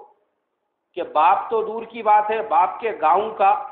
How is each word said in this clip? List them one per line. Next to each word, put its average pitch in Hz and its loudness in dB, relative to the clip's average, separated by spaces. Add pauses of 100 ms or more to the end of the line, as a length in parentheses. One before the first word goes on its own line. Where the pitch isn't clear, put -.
(960)
कि 175 -6
बाप 165 2
तो 220 -2
दूर 226 -8
की 233 -14
बात 214 4
है, 220 -2
बाप 190 0
के 226 -4
गांव 208 0
का 196 2 (220)